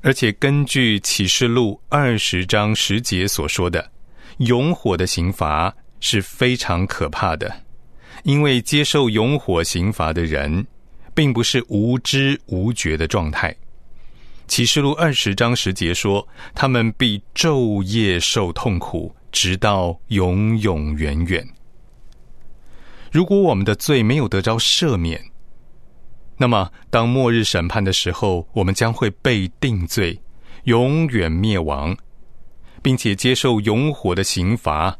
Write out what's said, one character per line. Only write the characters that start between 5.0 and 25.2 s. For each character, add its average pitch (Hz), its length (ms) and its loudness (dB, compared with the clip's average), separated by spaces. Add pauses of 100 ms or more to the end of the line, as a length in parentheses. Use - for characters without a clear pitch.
刑 90 280 0
罚 80 420 0 (240)
是 104 220 0
非 123 340 0
常 92 320 0
可 - 220 -4
怕 85 260 -2
的， - 180 -6 (680)
因 147 180 4
为 131 200 4
接 147 240 2
受 139 240 2
永 113 280 2
火 87 240 0
刑 90 300 0
罚 80 220 -2
的 85 100 0
人， 78 420 -2 (500)
并 147 180 2
不 117 80 0
是 117 260 0
无 110 300 2
知 135 480 0
无 98 260 -2
觉 80 240 -2
的 78 120 -2
状 82 240 0
态。 80 220 -4 (920)
启 - 160 2
示 117 160 2
录 143 140 2
二 156 180 2
十 104 220 0
章 120 220 2
十 95 180 -2
节 85 180 -2
说， 101 340 0 (280)
他 - 140 0
们 117 320 2
必 107 200 2 (140)
昼 123 480 2
夜 98 380 2
受 87 340 0
痛 92 240 -2
苦， 82 360 -6 (180)
直 92 260 0
到 92 420 0 (100)
永 101 500 2
永 78 360 0
远 76 300 -2
远。 87 200 -2 (1700)
如 170 140 4
果 196 160 4
我 160 140 4
们 98 100 2
的 107 100 2
罪 131 280 2
没 120 140 4
有 131 100 2
得 95 120 0
着 110 200 0
赦 131 360 2
免， 82 240 -2 (1160)